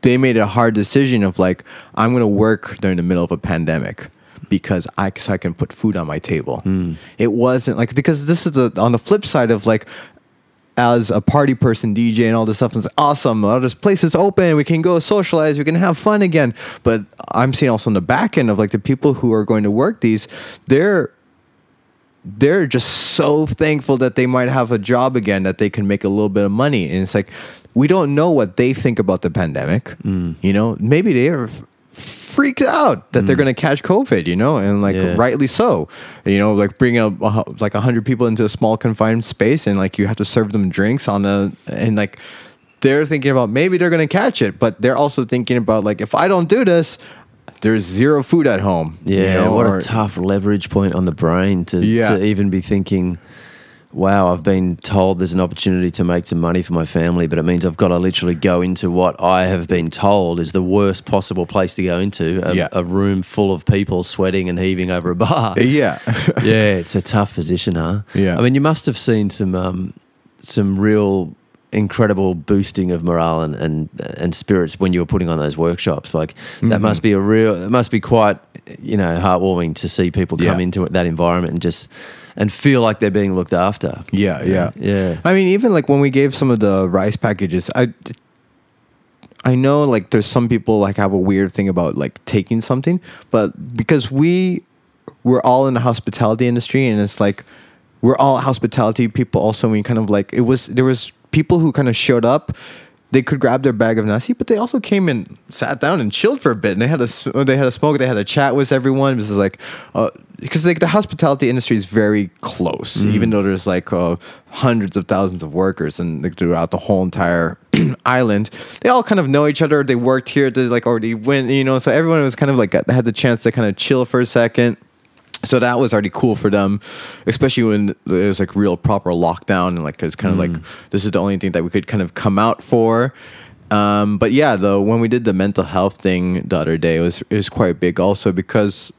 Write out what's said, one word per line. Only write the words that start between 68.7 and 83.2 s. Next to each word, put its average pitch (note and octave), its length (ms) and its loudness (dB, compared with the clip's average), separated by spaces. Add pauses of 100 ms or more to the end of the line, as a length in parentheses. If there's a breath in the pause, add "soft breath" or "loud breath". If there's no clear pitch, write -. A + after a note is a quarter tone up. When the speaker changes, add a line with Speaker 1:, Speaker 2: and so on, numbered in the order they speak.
Speaker 2:
have A#2+ 100 -4
seen G#2+ 320 0
some, F#2+ 240 -4
um, F#2 400 -4 (480)
some G2 380 -2
real G2+ 560 0 (380)
incredible G2+ 640 0
boosting F#2+ 560 -2
of E2+ 100 -2
morale E2 420 0
and, D2+ 120 -4
and, D#2 320 -4 (300)
and F2 180 -4
spirits F2+ 420 -2
when F#2+ 140 0
you F2+ 80 0
were E2+ 60 -2
putting F2+ 240 -2
on E2 100 -2
those D2 160 -4
workshops. E2 580 -4
Like, D#2 200 -4 (260 loud breath)
that A2+ 80 0
Speaker 1:
Mm-hmm. G#2+ 140 2
Speaker 2:
must G#2 200 0
be G#2+ 120 2
a G2 60 2
real, G#2+ 440 2
it G2+ 80 -6
must B2 200 2
be A2 100 0
quite, G#2+ 360 2 (440)
you - 160 -4
know, E2+ 260 0
heartwarming F2+ 520 0
to - 120 -6
see F2 240 -2
people E2+ 260 -2
come F2+ 220 0
Speaker 1:
Yeah. F2+ 60 0
Speaker 2:
into F2+ 260 -2
that F2+ 140 0
environment E2+ 480 0
and E2+ 80 -4
just, E2+ 260 -4 (480 loud breath)
and G#2 160 -2
feel C3 300 2
like A2 180 0
they're G#2 100 2
being G2 280 0